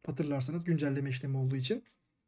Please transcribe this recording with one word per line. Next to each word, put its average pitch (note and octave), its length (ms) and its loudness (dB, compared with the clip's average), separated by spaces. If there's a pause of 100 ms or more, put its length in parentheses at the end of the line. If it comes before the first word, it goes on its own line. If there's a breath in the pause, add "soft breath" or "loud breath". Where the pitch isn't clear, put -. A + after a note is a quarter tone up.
Hatırlarsanız C#3+ 580 -2
güncelleme C#3+ 460 2
işlemi C3+ 280 -2
olduğu C3 180 2
için. C3+ 280 0 (440)